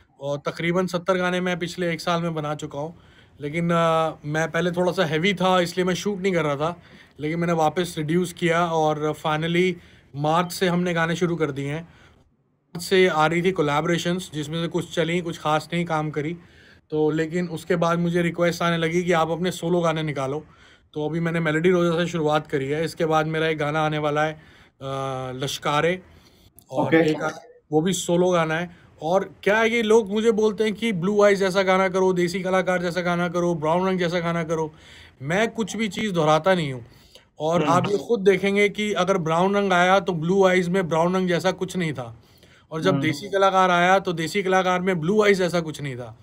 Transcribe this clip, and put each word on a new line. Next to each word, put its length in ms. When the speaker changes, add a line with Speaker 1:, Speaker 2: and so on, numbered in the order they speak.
Speaker 1:
और 160
तकरीबन 500
सत्तर 300
गाने 240
मैं 180
पिछले 340
एक 80
साल 200
में 120
बना 220
चुका 240
हूँ। 160
लेकिन, 300
अ, 440
मैं 260
पहले 200
थोड़ा 200
सा 140
हैवी 280
था 260
इसलिए 260
मैं 80
शूट 260
नहीं 140
कर 100
रहा 120
था, 260
लेकिन 200
मैंने 140
वापस 440
रिड्यूस 360
किया 320
और 500
finally 460
मार्च 360
से 160
हमने 260
गाने 220
शुरू 200
कर 160
दिए 200
हैं। 100
मार्च 1040
से 240
आ 200
रही 140
थी 100
कोलैबोरेशंस 840
जिसमें 280
से 60
कुछ 280
चली, 260
कुछ 180
खास 340
नहीं 120
काम 240
करी। 280
तो 200
लेकिन 380
उसके 280
बाद 240
मुझे 220
रिक्वेस्ट 400
आने 160
लगी 260
कि 80
आप 180
अपने 220
सोलो 300
गाने 220
निकालो। 420
तो 160
अभी 100
मैंने 200
मेलोडी 300
रोजा 280
से 100
शुरुआत 400
करी 200
है। 180
इसके 200
बाद 220
मेरा 200
एक 100
गाना 280
आने 120
वाला 260
है, 100
अ, 60
लश्कारे, 720
और 140
Speaker 2:
ओके। 260
Speaker 1:
एक 100
आ-, 80
वो 100
भी 120
सोलो 360
गाना 260
है। 320
और 420
क्या 140
है 120
कि 120
लोग 300
मुझे 200
बोलते 320
हैं 100
कि 180
ब्लू 320
आइज 160
जैसा 240
गाना 260
करो, 240
देसी 260
कलाकार 420
जैसा 200
गाना 280
करो, 260
ब्राउन 320
रंग 120
जैसा 200
गाना 240
करो। 280
मैं 300
कुछ 240
भी 120
चीज़ 240
दोहराता 440
नहीं 180
हूँ। 120
और 220
Speaker 2:
हम्म। 120
Speaker 1:
आप 160
ये 80
खुद 220
देखेंगे 500
कि 240
अगर 240
ब्राउन 380
रंग 180
आया 260
तो 140
ब्लू 320
आइज 240
में 200
ब्राउन 260
रंग 120
जैसा 240
कुछ 260
नहीं 160
था, 220
और 100
जब 100
Speaker 2:
हम्म। 100
Speaker 1:
देसी 280
कलाकार 420
आया 280
तो 140
देसी 300
कलाकार 380
में 180
ब्लू 240
आइज 140
जैसा 240
कुछ 200
नहीं 140
था। 280